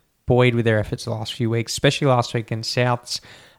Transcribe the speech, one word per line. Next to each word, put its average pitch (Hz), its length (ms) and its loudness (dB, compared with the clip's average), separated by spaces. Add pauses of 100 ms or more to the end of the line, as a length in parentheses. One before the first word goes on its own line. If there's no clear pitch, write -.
(260)
buoyed 123 300 4
with 117 100 0
their 110 140 4
efforts - 260 -6
the 117 60 -6
last 110 220 -6
few 113 160 -2
weeks, 117 240 -2
especially 143 340 0
last 123 260 2
week 117 140 -4
against 113 280 -6
Souths. 123 440 -2 (400)